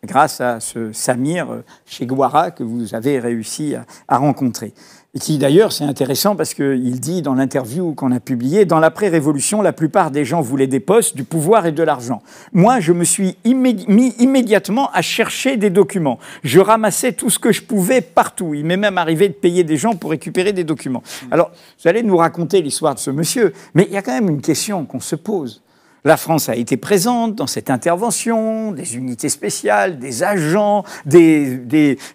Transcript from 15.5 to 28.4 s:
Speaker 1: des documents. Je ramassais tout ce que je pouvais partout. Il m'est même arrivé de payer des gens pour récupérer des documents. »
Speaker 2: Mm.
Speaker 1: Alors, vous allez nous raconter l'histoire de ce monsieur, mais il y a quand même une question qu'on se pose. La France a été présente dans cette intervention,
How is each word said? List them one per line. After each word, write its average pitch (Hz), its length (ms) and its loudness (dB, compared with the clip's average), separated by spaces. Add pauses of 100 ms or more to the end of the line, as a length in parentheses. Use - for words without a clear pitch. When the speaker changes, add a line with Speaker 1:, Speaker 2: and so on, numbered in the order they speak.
Speaker 1:
des 208 120 2
documents. 170 480 2 (260)
Je 143 180 4
ramassais 220 500 2
tout - 180 -4
ce - 100 -2
que - 120 2
je - 100 2
pouvais 208 380 0
partout. - 560 -2
Il 147 100 -4
m'est 175 120 0
même 202 200 0
arrivé 165 300 2
de 185 60 -2
payer 175 320 2
des 156 120 0
gens 214 180 0
pour 156 160 -8
récupérer 180 420 -2
des 180 100 -4
documents. » 139 400 -6 (260)
Speaker 2:
Mm. - 40 -4
Speaker 1:
Alors, 160 180 -4 (320)
vous 170 60 2
allez 220 140 0
nous 196 140 2
raconter 170 440 0
l'histoire 143 340 -2
de - 40 -16
ce - 120 -6
monsieur, 165 420 -2 (200)
mais 175 100 6
il - 100 -2
y 196 40 -2
a 196 40 -4
quand - 120 -6
même 233 160 0
une 143 120 -2
question 165 440 -2
qu'on 123 160 -10
se - 160 -6
pose. 165 440 -8 (420)
La 156 140 6
France 156 320 0
a 113 60 -2
été 120 220 -2
présente 220 580 0
dans 233 100 -4
cette - 240 -8
intervention, 220 1000 -2